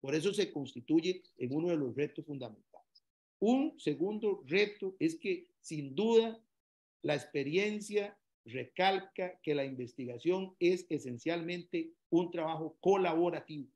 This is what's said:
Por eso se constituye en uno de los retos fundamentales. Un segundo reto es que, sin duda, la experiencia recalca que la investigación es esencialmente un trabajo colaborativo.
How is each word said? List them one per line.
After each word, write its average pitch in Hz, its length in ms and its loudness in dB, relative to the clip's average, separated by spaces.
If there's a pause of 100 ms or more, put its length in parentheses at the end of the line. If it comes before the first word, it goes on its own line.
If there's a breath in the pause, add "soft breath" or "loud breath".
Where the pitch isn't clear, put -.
Por 139 140 -2
eso 160 180 2
se 180 180 0
constituye 156 720 0 (140)
en 127 180 -4
uno 160 140 2
de 175 80 4
los 131 180 -2
retos 147 300 -4
fundamentales. 127 800 -14 (340)
Un 262 400 2
segundo 196 680 -2
reto 190 520 -2
es 165 180 0
que, 185 300 -4 (140)
sin 143 340 -10
duda, 226 480 4 (600)
la 151 120 0
experiencia 202 1040 -2 (260)
recalca 185 1000 -2
que 151 120 0
la 139 100 0
investigación 135 920 -4
es 180 300 2
esencialmente 165 1040 -4 (180)
un 170 200 4
trabajo 160 500 -4
colaborativo. 175 960 2